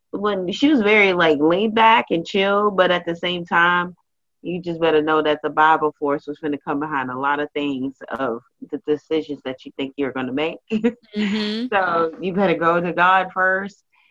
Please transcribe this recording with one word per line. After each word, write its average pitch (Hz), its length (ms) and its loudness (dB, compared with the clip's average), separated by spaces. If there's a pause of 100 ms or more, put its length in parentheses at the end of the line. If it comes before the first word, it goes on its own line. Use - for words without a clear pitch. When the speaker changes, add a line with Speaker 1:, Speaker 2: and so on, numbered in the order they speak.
(120)
Speaker 1:
when 196 400 -4
she 277 180 0
was 285 120 4
very, 202 320 4
like, 160 260 4
laid 180 340 2
back 226 380 4
and 165 140 -2
chill, 202 440 0
but 185 220 2
at 175 140 -2
the 170 100 -4
same 175 300 -4
time, 175 500 2 (480)
you 175 180 -6
just 170 180 -6
better 156 220 4
know 156 220 2
that 151 180 0
the 151 80 -4
Bible 151 480 2
force 147 300 -4
was 147 100 -10
gonna 147 220 -6
come 143 200 -6
behind 143 300 -4
a 127 80 -8
lot 143 220 -2
of 147 140 -4
things 139 440 -6 (140)
of 120 300 -6 (300)
the 147 140 -6
decisions 147 580 -4
that 131 220 -10
you 139 100 -18
think 135 220 -8
you're 135 160 -4
gonna 127 200 -6
make. 160 300 -4
<laughs> - 60 -18 (480)
Speaker 2:
Mm-hmm. 214 560 -4
Speaker 1:
So 170 480 0
you 175 120 -4
better 185 200 2
go 170 260 2
to 175 140 -2
God 180 400 2
first. 190 500 -2 (280)